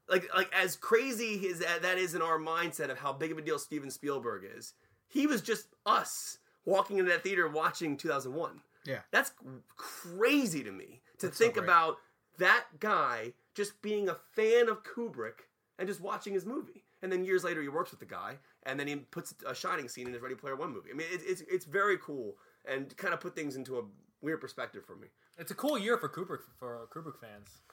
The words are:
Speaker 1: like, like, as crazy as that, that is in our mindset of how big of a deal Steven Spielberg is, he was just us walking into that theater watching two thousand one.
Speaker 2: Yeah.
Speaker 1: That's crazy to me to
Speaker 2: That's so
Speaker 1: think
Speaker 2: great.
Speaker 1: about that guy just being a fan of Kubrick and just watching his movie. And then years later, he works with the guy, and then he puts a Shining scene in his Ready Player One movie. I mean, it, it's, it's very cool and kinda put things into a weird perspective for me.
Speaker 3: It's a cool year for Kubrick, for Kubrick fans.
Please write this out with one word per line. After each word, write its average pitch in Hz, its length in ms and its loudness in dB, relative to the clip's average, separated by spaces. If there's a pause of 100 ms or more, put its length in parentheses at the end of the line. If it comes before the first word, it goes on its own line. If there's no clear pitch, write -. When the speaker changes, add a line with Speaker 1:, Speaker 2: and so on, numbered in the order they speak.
(140)
Speaker 1:
like, 185 220 2
like, 185 180 4
as 185 220 2
crazy 226 760 2
as 170 100 -4
that, 170 220 0
that 180 160 2
is 180 180 0
in 170 60 2
our 165 180 4
mindset 160 500 -2
of 127 100 -4
how 139 140 -2
big 160 180 -2
of 160 60 -4
a 156 40 -8
deal 147 180 0
Steven 139 320 -6
Spielberg 120 520 -4 (140)
is, - 160 -16 (340)
he 269 200 2
was 254 140 2
just - 260 -4 (180)
us - 520 0 (280)
walking 196 320 2
into 185 140 4
that 165 120 2
theater 185 260 2
watching 156 480 0
two 165 100 -6
thousand 135 260 -2
one. 151 280 -6 (240)
Speaker 2:
Yeah. 131 140 -6 (120)
Speaker 1:
That's 262 200 4 (440)
crazy 196 880 2
to 104 80 -8
me - 300 -16 (180)
to 185 80 -2
Speaker 2:
That's - 100 -6
so 220 60 8
Speaker 1:
think 233 120 6
Speaker 2:
great. 202 100 0
Speaker 1:
about 165 320 8 (400)
that 190 280 6 (140)
guy 131 540 2 (220)
just 202 260 -4
being 208 280 0
a 170 80 -2 (180)
fan 226 340 8
of 220 140 -2
Kubrick 131 640 -8 (300)
and 185 100 -4
just 175 140 -6
watching 196 320 -6
his 180 120 0
movie. - 380 -8 (180)
And 185 100 -4
then 185 140 2
years 185 180 4
later, 175 180 0
he 143 60 -4
works 160 240 -2
with - 80 -20
the 110 60 -16
guy, 101 320 -10 (260)
and 131 160 -4
then 143 80 -2
he 147 80 -4
puts 147 400 -10 (100)
a 131 80 -4
Shining 170 360 -4
scene 123 180 -10
in 123 60 -8
his 120 80 -10
Ready 131 140 -8
Player 135 200 -8
One 156 180 -6
movie. 98 180 -12
I 127 40 -10
mean, 160 160 -6
it, 180 140 -6
it's, 180 160 -2
it's 175 240 -2
very 196 320 2
cool 123 380 -8 (300)
and 135 320 -6
kinda 175 200 -2
put 170 180 -8
things 143 200 -6
into 127 220 -6
a 117 60 -4 (380)
weird 151 180 -2
perspective 117 460 -10
for 92 100 -16
me. 107 120 -20 (300)
Speaker 3:
It's 170 140 -10
a - 40 -8
cool 285 220 0
year 220 200 2
for 151 100 -2
Kubrick, 139 320 -6 (180)
for 120 360 -12
Kubrick 160 260 -12
fans. 104 300 -18 (240)